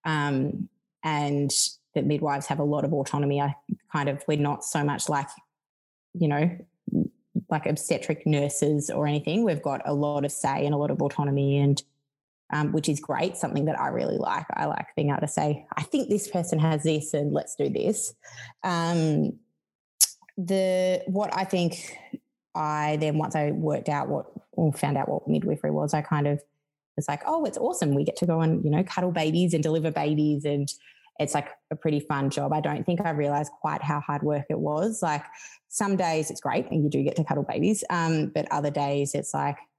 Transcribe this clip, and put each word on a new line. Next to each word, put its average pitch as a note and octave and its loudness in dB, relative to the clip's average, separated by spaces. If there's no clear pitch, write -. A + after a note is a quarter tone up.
Um, D3 0
and C#3+ 0
that C3+ 0
midwives D3 0
have D3 -2
a D3 0
lot D3 0
of E3 0
autonomy. C#3+ 0
I C#3+ 0
kind C#3+ 0
of, C#3 -4
we're D3+ 2
not D3 0
so D3 0
much - -2
like, C#3+ -2
you E3+ 2
know, D#3 2
like, D3+ 0
obstetric - -2
nurses D3 2
or D3 0
anything. D3+ 0
We've D#3+ 0
got C#3 -2
a D3 -2
lot D3 0
of C#3+ -2
say C#3 -2
and D3 2
a C#3+ 2
lot D3 0
of C#3 0
autonomy C#3 2
and, C#3 4
um, D3+ 0
which D#3 0
is D3 0
great, D3+ -2
something C#3+ -2
that D3+ 0
I C#3 0
really - -2
like. - -2
I - -2
like - -4
being D3 2
able C#3 0
to D3+ -2
say, D3+ -2
"I D3 -2
think - -2
this G3+ 0
person E3 0
has D#3 4
this D3+ 0
and C#3+ 0
let's D3 -2
do C#3 0
this." - -2
Um, E3 2
the, F#3 2
what G3 0
I F#3+ 0
think F3 0
I D3+ 0
then, D#3 2
once D3+ 0
I D3 2
worked D#3 0
out C#3+ 0
what, C#3 -4
or D#3+ 4
found C#3+ 0
out - 0
what - -2
midwifery D3+ 0
was, D3+ 0
I D3+ 0
kind D3 0
of C#3+ 2
was D3+ -2
like, D3 -4
"Oh, D#4+ 0
it's - -4
awesome. D3+ 2
We C#3+ 2
get - -2
to F3+ 2
go E3 2
and, D#3+ 2
you D3+ 2
know, E3 4
cuddle F3+ 0
babies E3 2
and D3+ 2
deliver D#3+ 2
babies." D3+ 2
And C#3+ 0
it's, - -2
like, D3 0
a D#3+ -4
pretty D3+ 0
fun C#3 0
job. C#3+ 0
I D3+ 2
don't D3+ -4
think F3 0
I E3+ 0
realised D3 0
quite D3+ -4
how D3 0
hard D3 -4
work D3 0
it D#3 -2
was. D#3+ -2
Like, D3+ -2
some G3+ 0
days D#3+ 0
it's - -10
great - -2
and D#3 2
you D3 2
do C#3 0
get - 0
to D#3 2
cuddle C#3+ -2
babies. G3 0
Um, D#3+ 0
but - -2
other D3 0
days C#3+ 0
it's - -4
like C#3+ -2